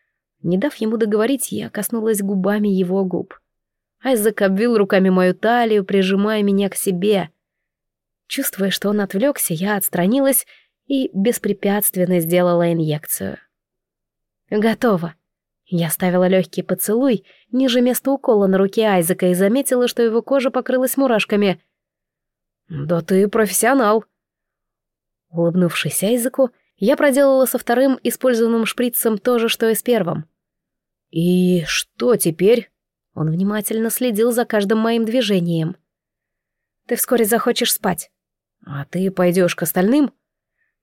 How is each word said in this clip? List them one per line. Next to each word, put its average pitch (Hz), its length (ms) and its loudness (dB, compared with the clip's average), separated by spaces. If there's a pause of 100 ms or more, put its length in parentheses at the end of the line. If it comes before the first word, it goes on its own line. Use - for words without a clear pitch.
(420)
Не 170 160 0
дав 285 160 -4
ему 220 220 -4
договорить, 220 560 -2
я 226 180 -8
коснулась 220 500 -2
губами 202 480 0
его 190 360 0
губ. 180 340 -6 (640)
Айзек 220 400 0
обвил 202 340 2
руками 190 320 2
мою 185 240 4
талию, 220 520 0
прижимая 196 580 0
меня 202 260 2
к 190 60 -12
себе. 190 560 -2 (960)
Чувствуя, 196 440 -4
что 196 200 -4
он 208 100 0
отвлекся, 202 540 -2
я 196 220 -2
отстранилась 247 680 0 (420)
и 269 280 -2
беспрепятственно 202 1040 -2
сделала 170 540 2
инъекцию. 156 640 -4 (1120)
«Готово». 208 640 0 (520)
Я 170 220 -2
ставила 180 380 0
легкий 180 380 0
поцелуй 220 600 0 (280)
ниже 254 280 2
места 247 300 0
укола 220 380 2
на 190 100 4
руке 196 240 0
Айзека 185 460 2
и 180 60 2
заметила, 247 520 0
что 233 160 -2
его 226 180 2
кожа 262 300 0
покрылась 254 460 -2
мурашками. 208 640 0 (1080)
«Да 160 340 -4
ты 190 260 2
профессионал». 220 760 0 (1300)
Улыбнувшись 170 720 -2
Айзеку, 247 480 0 (260)
я 254 200 2
проделала 269 500 4
со 247 120 -2
вторым 247 440 0
использованным 233 640 0
шприцем 233 520 -2
то 247 200 0
же, 226 100 0
что 220 220 0
и 220 40 0
с 208 80 -4
первым. 170 440 -2 (840)
«И 180 560 2
что - 500 -2
теперь?» 185 540 0 (440)
Он 156 160 -4
внимательно 208 600 -4
следил 240 420 0
за 233 120 0
каждым 214 360 0
моим 226 240 0
движением. 185 720 0 (1120)
«Ты 240 100 -4
вскоре 233 280 0
захочешь 233 480 0
спать». - 380 -4 (560)
«А 143 200 -10
ты 190 240 -4
пойдешь 180 440 2
к - 80 -10
остальным?» 208 500 2 (720)